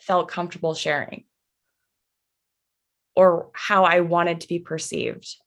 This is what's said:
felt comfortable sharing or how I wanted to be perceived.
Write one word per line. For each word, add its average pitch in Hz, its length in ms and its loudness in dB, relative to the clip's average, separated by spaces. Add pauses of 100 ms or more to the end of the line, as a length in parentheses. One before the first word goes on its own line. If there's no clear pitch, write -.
felt 175 280 -2
comfortable 170 460 -6
sharing - 500 -6 (1900)
or 180 400 4
how 196 300 2
I 175 160 6
wanted 170 400 0
to - 60 -16
be 175 120 -4
perceived. 160 680 -8 (200)